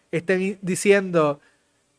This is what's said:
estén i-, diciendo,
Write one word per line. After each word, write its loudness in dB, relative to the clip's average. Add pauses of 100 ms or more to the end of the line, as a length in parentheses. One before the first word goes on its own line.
(100)
estén -2
i-, -6
diciendo, 0 (580)